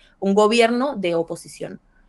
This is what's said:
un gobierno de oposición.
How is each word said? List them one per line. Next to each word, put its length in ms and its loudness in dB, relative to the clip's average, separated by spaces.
un 140 0
gobierno 600 2
de 200 -4
oposición. 640 -8